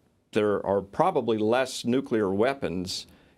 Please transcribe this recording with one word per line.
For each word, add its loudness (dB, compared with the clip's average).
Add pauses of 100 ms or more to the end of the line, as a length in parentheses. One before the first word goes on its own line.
(320)
there 2
are 2
probably 0
less 0
nuclear 0
weapons -2 (300)